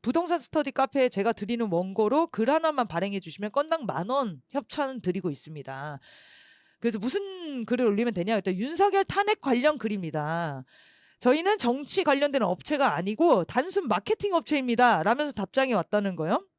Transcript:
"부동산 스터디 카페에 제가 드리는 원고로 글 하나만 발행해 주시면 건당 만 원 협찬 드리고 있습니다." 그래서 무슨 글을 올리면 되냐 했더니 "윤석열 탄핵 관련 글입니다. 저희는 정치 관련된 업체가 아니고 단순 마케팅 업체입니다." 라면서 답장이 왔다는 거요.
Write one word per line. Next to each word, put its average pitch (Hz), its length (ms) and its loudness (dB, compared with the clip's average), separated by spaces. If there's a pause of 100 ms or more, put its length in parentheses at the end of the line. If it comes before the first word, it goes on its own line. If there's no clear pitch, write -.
"부동산 330 380 0
스터디 285 340 -2
카페에 269 380 2
제가 202 220 0
드리는 226 380 -4
원고로 208 580 2
글 226 220 0
하나만 302 380 2
발행해 190 320 -2
주시면 196 320 -10
건당 320 340 -2
만 165 220 -4
원 233 320 -2 (100)
협찬 269 520 -4
드리고 180 280 -2
있습니다." 143 720 -10 (800)
그래서 226 180 -2
무슨 320 680 -6
글을 247 200 0
올리면 220 280 2
되냐 185 220 0
했더니 185 220 -2
"윤석열 359 460 2
탄핵 403 380 0
관련 277 360 4
글입니다. 160 840 -4 (560)
저희는 330 380 2
정치 269 440 -2
관련된 277 400 2
업체가 208 520 0
아니고 208 500 2
단순 349 420 -2
마케팅 381 480 0
업체입니다." 247 680 4
라면서 277 280 2
답장이 254 420 -2
왔다는 196 420 0
거요. 202 280 -2 (140)